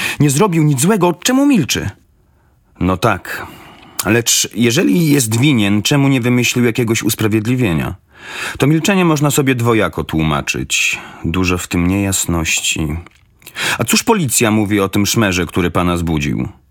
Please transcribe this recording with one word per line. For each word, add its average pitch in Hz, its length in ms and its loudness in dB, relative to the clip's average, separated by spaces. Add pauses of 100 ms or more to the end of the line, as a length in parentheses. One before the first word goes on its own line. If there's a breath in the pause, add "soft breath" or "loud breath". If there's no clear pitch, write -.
(200 loud breath)
nie 147 100 4
zrobił 160 340 2
nic 143 180 2
złego, 175 320 2
czemu 262 320 0
milczy? 156 440 0 (920)
No 90 180 0
tak, - 500 -4 (580 loud breath)
lecz - 500 0
jeżeli 143 540 2
jest 117 300 2
winien, 104 420 2
czemu 139 260 2
nie 135 140 2
wymyślił 123 440 2
jakiegoś 113 380 0
usprawiedliwienia? 107 920 0 (600 loud breath)
To 135 100 2
milczenie 175 380 2
można 151 260 2
sobie 135 240 2
dwojako 110 480 0
tłumaczyć. 73 960 -2 (260 loud breath)
Dużo 90 320 0
w - 100 -8
tym 87 200 0
niejasności. 85 1080 -2 (800 loud breath)
A - 60 -2
cóż - 200 -2
policja 147 480 2
mówi 107 280 2
o 98 100 0
tym 101 160 0
szmerze, 92 400 0
który 87 260 -2
pana 87 260 0
zbudził? 71 520 -2 (220)